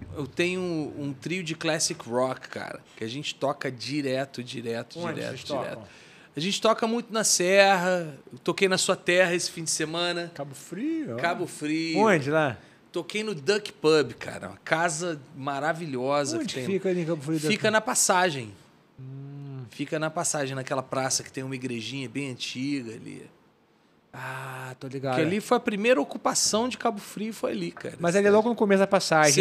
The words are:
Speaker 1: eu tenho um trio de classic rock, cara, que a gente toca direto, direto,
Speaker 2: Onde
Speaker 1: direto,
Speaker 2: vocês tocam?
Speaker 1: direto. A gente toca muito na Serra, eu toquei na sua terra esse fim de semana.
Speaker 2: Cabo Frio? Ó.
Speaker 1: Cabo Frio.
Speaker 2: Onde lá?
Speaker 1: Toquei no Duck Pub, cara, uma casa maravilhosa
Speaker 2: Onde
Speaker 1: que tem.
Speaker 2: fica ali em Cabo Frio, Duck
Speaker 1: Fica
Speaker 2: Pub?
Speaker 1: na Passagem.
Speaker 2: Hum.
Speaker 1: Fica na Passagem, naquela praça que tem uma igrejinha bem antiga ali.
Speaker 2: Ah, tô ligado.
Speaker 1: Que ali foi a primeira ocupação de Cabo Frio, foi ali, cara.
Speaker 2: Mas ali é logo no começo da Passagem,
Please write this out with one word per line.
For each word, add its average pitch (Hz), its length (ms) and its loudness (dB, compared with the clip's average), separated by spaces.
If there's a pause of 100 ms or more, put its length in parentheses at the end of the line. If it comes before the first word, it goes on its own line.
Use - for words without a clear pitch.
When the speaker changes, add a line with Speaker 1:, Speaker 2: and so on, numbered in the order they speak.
(160)
Speaker 1:
eu 143 100 -6
tenho 180 340 0
um 147 520 -4
trio 160 320 -6
de 156 100 -6
classic 160 540 -2
rock, 127 400 0
cara, - 320 -10 (160)
que - 80 -8
a - 20 -6
gente 135 300 -8
toca 143 340 -2
direto, 131 720 -4
direto, 120 560 -8
Speaker 2:
Onde 170 160 -6
Speaker 1:
direto, 117 140 -6
Speaker 2:
vocês 131 160 -10
tocam? 139 180 -4
Speaker 1:
direto. 110 200 -10 (540)
A 143 40 -6
gente 190 200 -2
toca 220 280 2
muito 233 240 -4
na 220 100 -2
Serra, 180 960 4 (140)
eu 123 80 -16
toquei 175 260 2
na 185 120 2
sua 180 180 2
terra 180 360 4
esse 175 160 0
fim - 140 -8
de 160 80 -4
semana. 170 640 -2
Speaker 2:
Cabo 143 220 -10
Frio? 277 580 -6
Ó. - 40 -4
Speaker 1:
Cabo 170 280 0
Frio. 160 540 -2
Speaker 2:
Onde 165 320 4
lá? 151 260 2 (320)
Speaker 1:
Toquei 180 320 -4
no 220 100 -4
Duck 190 420 0
Pub, 151 400 4
cara, 92 340 -10
uma 95 160 -14
casa 165 560 0 (160)
maravilhosa 143 1000 0
Speaker 2:
Onde 302 100 -2
Speaker 1:
que - 60 -6
tem. 127 120 -4
Speaker 2:
fica 190 220 0
ali 180 140 2
em 160 40 -2
Cabo 160 160 -2
Frio, 156 160 0
Duck 151 80 -2
Speaker 1:
Fica 196 220 2
Speaker 2:
Pub? 214 60 4
Speaker 1:
na 220 60 4
Passagem. 180 720 2 (460)
Speaker 2:
Hum. 135 720 -14
Speaker 1:
Fica 151 300 -4
na 156 100 0
Passagem, 147 460 -2
naquela 131 260 -2
praça 131 400 -2
que - 80 -16
tem 131 140 -6
uma 135 100 -6
igrejinha 123 540 -6
bem 135 240 -6
antiga 127 600 -4
ali. 104 380 -14 (840)
Speaker 2:
Ah, 131 680 -10
tô 139 80 -10
ligado. 131 280 -2
Speaker 1:
Que 131 40 4
ali 175 200 2
foi 240 180 4
a - 20 2
primeira 240 400 2
ocupação 247 680 0
de 240 100 -6
Cabo 220 200 -2
Frio, 214 340 -8
foi 240 200 -4
ali, 180 180 -4
cara. - 300 -12
Speaker 2:
Mas 175 160 2
ali 202 100 6
é 208 40 10
logo 214 180 8
no 240 60 2
começo 196 260 6
da 196 60 8
Passagem, 160 540 6